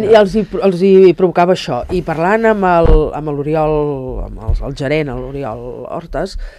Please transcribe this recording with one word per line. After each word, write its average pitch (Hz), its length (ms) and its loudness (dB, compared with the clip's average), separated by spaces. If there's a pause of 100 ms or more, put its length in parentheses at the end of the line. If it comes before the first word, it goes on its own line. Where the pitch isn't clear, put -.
(120)
i 226 40 8
els 202 200 4
hi 220 80 0
pro-, - 200 -8
els 180 180 2
hi 190 340 8
provocava 180 380 2
això. 139 380 -6
I 185 100 -2
parlant 180 440 0
amb 208 180 2
el, 165 500 4
amb 151 140 -8
l'Oriol, 147 960 -4
amb 101 160 -14
el, - 260 -2
el 139 80 -8
gerent, 143 340 -2
l'Oriol 123 800 -10
Hortes, 160 480 -8 (220)